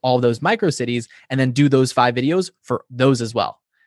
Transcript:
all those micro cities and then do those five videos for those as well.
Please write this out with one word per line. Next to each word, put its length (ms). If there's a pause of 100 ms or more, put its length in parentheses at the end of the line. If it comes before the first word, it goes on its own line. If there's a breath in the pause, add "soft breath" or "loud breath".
all 180
those 220
micro 300
cities 360 (220 loud breath)
and 100
then 120
do 180
those 220
five 240
videos 340 (140)
for 260
those 320
as 120
well. 280 (260)